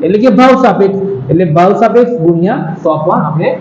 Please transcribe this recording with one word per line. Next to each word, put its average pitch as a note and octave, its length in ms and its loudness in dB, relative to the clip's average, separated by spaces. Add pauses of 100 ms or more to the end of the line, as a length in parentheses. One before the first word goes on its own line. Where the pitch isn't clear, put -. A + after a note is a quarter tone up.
એટલે F#3 200 0
કે C4 60 4 (100)
ભાવ B3+ 140 6 (100)
સાપેક્ષ, F#3+ 360 0 (300)
એટલે F3 140 2 (120)
ભાવ F#3 160 4 (100)
સાપેક્ષ A#3 320 2 (120)
ગુણ્યા F3 340 0 (220)
સો D#3 220 -2
પણ F#3 240 -2
આપણે D#3+ 200 -2 (120)